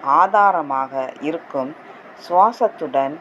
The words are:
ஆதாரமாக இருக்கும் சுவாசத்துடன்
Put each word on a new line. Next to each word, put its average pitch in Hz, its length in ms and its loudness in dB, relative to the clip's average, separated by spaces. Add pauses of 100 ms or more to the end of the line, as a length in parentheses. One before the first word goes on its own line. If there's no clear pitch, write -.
(140)
ஆதாரமாக 170 760 2 (280)
இருக்கும் 143 500 -6 (500)
சுவாசத்துடன் 170 1000 0